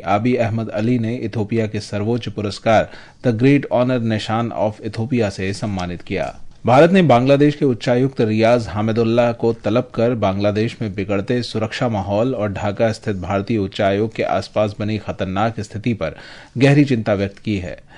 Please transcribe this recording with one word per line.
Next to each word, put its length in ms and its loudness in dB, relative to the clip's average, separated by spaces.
आबी 300 2
अहमद 340 -2
अली 280 0
ने 160 -2
इथियोपिया 520 -2
के 140 -6
सर्वोच्च 480 -4
पुरस्कार 640 0
द 140 2
ग्रेट 340 4
ऑनर 280 2
निशान 600 -2
of 200 -2
इथियोपिया 500 -2
से 240 -4
सम्मानित 480 -6
किया। 320 -6
भारत 240 6
ने 120 4
बांग्लादेश 520 4
के 100 -4
उच्चायुक्त 560 0
रियाज 480 4
हामिदुल्लाह 640 2
को 220 0
तलब 400 -2
कर 200 2
बांग्लादेश 680 0
में 120 -6
बिगड़ते 480 -2
सुरक्षा 460 -4
माहौल 460 0
और 180 -2
ढाका 400 -2
स्थित 240 -6
भारतीय 420 -2
उच्चायोग 560 0
के 80 -4
आसपास 580 -2
बनी 180 -2
खतरनाक 600 -4
स्थिति 340 -4
पर 220 -6
गहरी 260 6
चिंता 300 0
व्यक्त 240 -2
की 200 -4
है। 200 -10